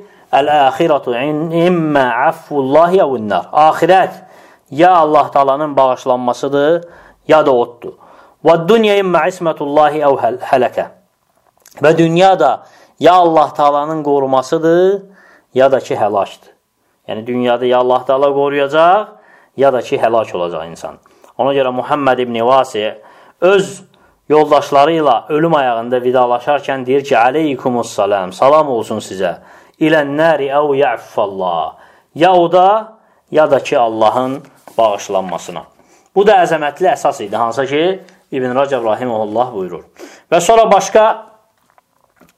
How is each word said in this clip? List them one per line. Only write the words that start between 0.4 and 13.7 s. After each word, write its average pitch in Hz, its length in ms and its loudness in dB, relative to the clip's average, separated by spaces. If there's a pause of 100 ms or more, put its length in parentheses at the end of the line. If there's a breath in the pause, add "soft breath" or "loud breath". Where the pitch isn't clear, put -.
in-, 151 360 -6
immə 165 540 0 (220)
affullahi 156 760 0
əvun-nar." 107 460 -4
Axirət 156 640 2 (580 soft breath)
ya 170 240 4
Allah 151 360 2
Taalanın 139 460 -2
bağışlanmasıdır, 135 1040 0 (440 loud breath)
ya 151 180 4
da 143 60 2
oddur. 120 420 -2 (520 soft breath)
"Və 165 220 2
dunya 208 360 2
immə 170 240 0
ismətullahi 156 800 -2
əv 131 160 2
həl-, 120 160 -4
hələkə." 120 460 -2 (960)
Və 160 160 4
dünya 170 420 2
da 131 240 0 (360 soft breath)
ya 156 140 4
Allah 165 400 2
Taalanın 147 500 0